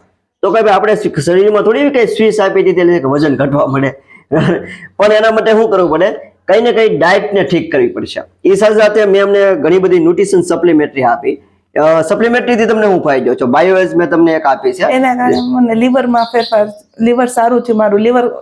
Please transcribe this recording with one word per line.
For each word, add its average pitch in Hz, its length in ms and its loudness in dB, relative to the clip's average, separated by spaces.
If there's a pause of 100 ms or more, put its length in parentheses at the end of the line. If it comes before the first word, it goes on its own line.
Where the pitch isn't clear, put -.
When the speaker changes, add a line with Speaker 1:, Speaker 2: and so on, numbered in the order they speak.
(420)
Speaker 1:
તો 190 100 0
કઈ 226 100 2
ભાઈ 208 120 2
આપણે 190 220 0
શ-, 180 300 -4
શરીરમાં 202 380 2
થોડી 233 160 0
એવી 285 100 0
કઈ 247 160 2
સ્વિચ 214 340 0
આપી 190 240 0
દીધી 175 180 0
એટલે 175 180 2
કે 135 60 -4
વજન 143 300 0
ઘટવા 139 300 -2
મળે. 135 280 -2 (380)
<laughs> - 680 -4
પણ 208 140 2
એના 220 200 2
માટે 220 200 0
શું 220 180 2
કરવું 185 200 0
પડે? 170 220 0 (360)
કઈ 208 140 2
ને 240 100 0
કઈ 208 260 0
ડાયટને 190 460 0
ઠીક - 280 -4
કરવી 131 160 2
પડશે. - 640 -6
એ 196 40 4
સાથે 214 220 2
સાથે 214 300 2
મેં 196 160 2
એમને 196 340 2
ઘણી 160 240 0
બધી 185 200 2
ન્યુટ્રિશન 175 420 2
સપ્લિમેન્ટરી 160 640 0
આપી. 120 380 -2 (400)
અ, 160 200 2
સપ્લિમેન્ટરીથી 220 640 0
તમને 220 220 0
શું 180 140 0
ફાયદો 131 320 -2
છે? 135 120 -2
બાયોએજ 170 500 0
મેં 170 140 0
તમને 165 220 2
એક 156 140 -2
આપી - 280 -2
છે. 180 100 -6
Speaker 2:
એના 254 320 0
કારણે 247 260 -2
મને 247 340 -2
લીવરમાં 247 480 0
ફેરફાર, 226 440 -2 (340)
લીવર 240 240 2
સારું 240 360 0
થયું. 233 180 -2
મારું 208 200 0
લીવર 240 300 0 (120)